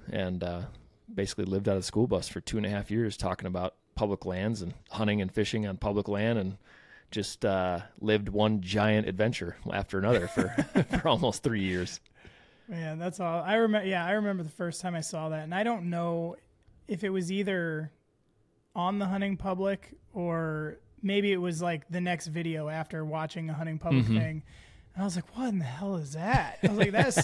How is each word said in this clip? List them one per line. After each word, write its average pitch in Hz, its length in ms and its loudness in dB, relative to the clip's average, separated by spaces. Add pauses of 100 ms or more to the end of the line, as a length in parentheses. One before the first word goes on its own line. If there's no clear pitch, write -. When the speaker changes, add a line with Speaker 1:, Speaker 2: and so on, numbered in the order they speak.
(100)
Speaker 1:
and, 92 340 -2
uh, 87 180 -4 (500)
basically 98 340 -2
lived 98 220 0
out 98 80 4
of 92 60 0
the - 40 -6
school 110 200 2
bus 95 220 0
for - 140 -8
two - 160 -4
and 104 80 0
a - 20 -2
half 101 220 -2
years 110 260 0
talking 92 300 -4
about 90 300 -4 (180)
public 101 320 -2
lands 98 340 -2
and 85 140 -6 (160)
hunting 104 320 2
and 92 100 -2
fishing 107 340 0
on 95 120 -4
public 101 280 0
land, 107 320 2
and 95 200 -2 (520)
just, - 360 -4
uh, 92 340 2 (180)
lived 104 300 2
one 107 320 4
giant 107 480 4
adventure 92 480 0 (160)
after 98 260 -2
another 98 280 4
for, - 220 0
<laughs> - 520 0
for - 80 2
almost 123 340 2
three 110 200 2
years. 90 360 -2 (680)
Speaker 2:
Man, 160 300 -6
that's 175 220 -6
all. 170 220 -2
I 190 120 2
remem-, 214 320 4
yeah, 180 180 2
I 180 80 2
remember 202 300 2
the 156 80 -6
first 175 320 -6
time 180 120 -2
I 165 60 -2
saw 160 300 -4
that, 156 140 -4
and 165 100 -6
I 196 80 2
don't 220 260 0
know 170 480 -2 (520)
if 202 160 -4
it 196 60 0
was 190 220 -2
either 170 580 -2 (840)
on 185 240 0
the 202 80 0
Hunting 196 300 0
Public 190 580 -2 (200)
or 165 640 -2 (240)
maybe 202 300 4
it 185 40 4
was, 175 240 -2
like, 170 300 -2
the 175 100 -2
next 175 280 -2
video 160 420 -4
after 156 340 -6
watching 160 460 -4
a - 20 -4
Hunting 156 260 -4
Public 131 260 4
Speaker 1:
Mm-hmm. 110 140 2
Speaker 2:
thing. 156 240 -2 (520)
And 185 80 -4
I - 20 0
was 180 120 -2
like, - 200 -6
"What 254 120 -2
in 202 100 0
the 165 60 0
hell 175 320 -4
is 143 180 -6
that?" 170 480 0
I 190 60 6
was 208 100 2
like, 196 140 4
"That 233 160 4
is 240 160 0